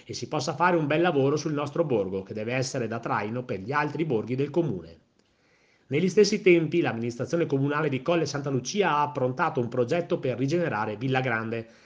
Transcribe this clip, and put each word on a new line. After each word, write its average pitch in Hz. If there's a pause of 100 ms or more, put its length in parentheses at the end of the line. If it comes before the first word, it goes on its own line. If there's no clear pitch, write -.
e -
si -
possa 151
fare 175
un 156
bel 151
lavoro 147
sul 151
nostro 143
borgo, 98
che -
deve 107
essere 131
da 110
traino 113
per 104
gli 104
altri 151
borghi 120
del 147
comune." 101 (920)
Negli 170
stessi 202
tempi, 170
l'amministrazione 120
comunale 139
di 131
Colle 165
Santa 139
Lucia 160
ha 147
approntato 135
un 120
progetto 123
per 127
rigenerare 120
Villa 131
Grande, 113 (200)